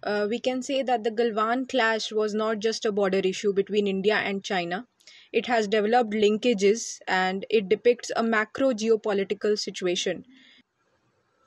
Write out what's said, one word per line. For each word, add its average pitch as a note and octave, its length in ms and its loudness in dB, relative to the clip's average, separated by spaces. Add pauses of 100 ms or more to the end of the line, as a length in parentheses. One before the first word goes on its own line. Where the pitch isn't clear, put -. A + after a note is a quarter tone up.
uh, G#3 260 -2
we A#3 120 -4
can B3+ 220 -2
say C4+ 200 -2
that A#3 220 0
the A#3 60 0
Galwan A#3 580 0
clash A3+ 440 0
was G#3+ 220 0
not A3 240 -2
just A3 260 -4
a A3 80 0
border G3 280 2
issue F#3+ 320 0
between G3+ 340 0
India G3 300 0
and G3 280 -4
China. F3+ 420 -4 (460)
It A3+ 140 0
has A3+ 200 2
developed G#3+ 460 2
linkages G#3+ 960 2
and F#3 400 0
it G3+ 220 2
depicts A#3+ 440 2
a A3+ 80 0
macro A3+ 520 0
geopolitical G#3 840 0
situation. F3+ 680 -4 (1200)